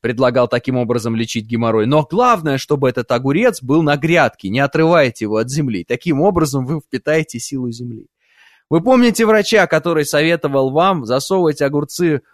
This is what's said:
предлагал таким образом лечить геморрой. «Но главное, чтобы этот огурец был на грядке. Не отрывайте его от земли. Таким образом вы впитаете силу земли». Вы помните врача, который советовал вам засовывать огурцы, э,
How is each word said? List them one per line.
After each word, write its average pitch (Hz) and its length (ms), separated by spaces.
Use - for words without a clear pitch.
предлагал 123 460
таким 123 280
образом 117 400
лечить 113 300
геморрой. 113 400
«Но 147 240
главное, 185 480
чтобы 143 320
этот 123 200
огурец 135 520
был 147 200
на 147 140
грядке. 143 540
Не 123 100
отрывайте 151 640
его 107 140
от 117 120
земли. 131 380
Таким 139 320
образом 156 460
вы 151 140
впитаете 151 580
силу 127 320
земли». 117 380
Вы 165 120
помните 240 440
врача, 214 400
который 156 380
советовал 147 680
вам 165 340
засовывать 147 580
огурцы, 147 540
э, - 40